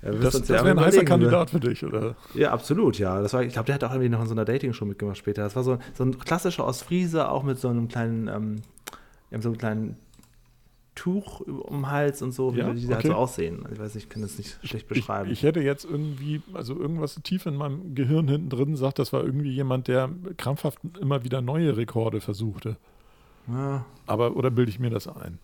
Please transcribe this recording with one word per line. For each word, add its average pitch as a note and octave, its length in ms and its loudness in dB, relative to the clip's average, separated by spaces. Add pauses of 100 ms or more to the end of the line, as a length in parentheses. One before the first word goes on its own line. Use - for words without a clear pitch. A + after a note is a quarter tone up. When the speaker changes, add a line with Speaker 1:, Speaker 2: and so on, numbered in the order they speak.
Speaker 1:
Ja, G#2 100 -4
wir G#2+ 60 -2
Speaker 2:
Das, B2+ 160 4
Speaker 1:
müssen - 40 4
uns A#2+ 100 -2
Speaker 2:
das B2 100 6
Speaker 1:
ja A#2+ 60 4
Speaker 2:
wäre F3+ 60 8
ein F3+ 100 8
heißer F#3 220 10
Speaker 1:
überlegen, - 20 8
ne? C#3+ 260 8
Speaker 2:
Kandidat E3 200 4
für E3 100 2
dich, A#2+ 240 0
oder? A2+ 300 -2 (200)
Speaker 1:
Ja, - 180 4
absolut, D3 460 2
ja. G2 240 0
Das G2+ 100 0
war, B2+ 100 2
ich B2 120 -2
glaub, A2+ 100 -2
der C#3 120 0
hat C#3 80 -2
auch A#2 60 -2
irgendwie B2+ 200 2
noch A#2 100 2
in A2+ 60 -2
so A2+ 80 -2
einer A2 100 0
Dating-Show A#2+ 400 -2
mitgemacht G2+ 320 -4
später. G#2 260 -4
Das G#2 140 -4
war B2+ 60 0
so, B2+ 160 2 (160)
so B2+ 100 -2
ein B2+ 140 0
klassischer F3 480 -2
Ostfriese, D#3+ 640 0
auch C3+ 120 0
mit C3+ 160 -2
so B2+ 100 -2
einem A#2 200 0
kleinen, A2+ 400 -2
ähm, G#2+ 280 -4 (760)
ja, A2+ 100 -6
so A#2 80 -2
einem A2+ 80 -2
kleinen A2 400 -4 (960)
Tuch - 460 -4
um C#3 420 -6
den C3+ 80 -4
Hals C#3+ 300 0
und B2+ 120 -4
so, B2+ 220 0
wie A#2+ 40 0
Speaker 2:
Ja? - 120 0
Speaker 1:
die A#2+ 180 -4
halt A#2 100 2
Speaker 2:
Okay. A#2+ 100 2
Speaker 1:
so - 60 4
aussehen. F#2 580 -2
Ich G#2+ 60 -10
weiß G#2+ 160 -10
nicht, G#2+ 100 -10
ich - 60 -20
kann A2 100 -8
das G#2 160 -8
nicht - 260 -12
schlecht A2+ 260 -8
beschreiben. G2+ 420 -2
Speaker 2:
Ich, A#2 80 -4
ich - 40 -4
hätte D#3+ 180 4
jetzt C#3 260 -2
irgendwie, D3 560 -4 (100)
also C3+ 260 -8
irgendwas D#3 440 -4
tief - 240 -4
in D3 100 -2
meinem D3 380 -6
Gehirn C#3+ 340 4
hinten D3 220 2
drin C#3 260 0
sagt, C3+ 220 0
das C3 160 0
war C3 100 2
irgendwie C#3 280 -2
jemand, C3 360 0
der C3 220 2 (260)
krampfhaft - 440 -2 (200)
immer C#3 240 0
wieder C3 160 -2
neue C3+ 380 2
Rekorde A2+ 420 0
versuchte. G#2+ 560 -4 (720)
Speaker 1:
Ja. C3 380 -4 (200)
Speaker 2:
Aber, A2+ 300 2
oder B2+ 140 2
bilde A#2+ 200 4
ich G2 80 -8
mir A#2+ 120 0
das A2+ 180 -4
ein? F2 360 -12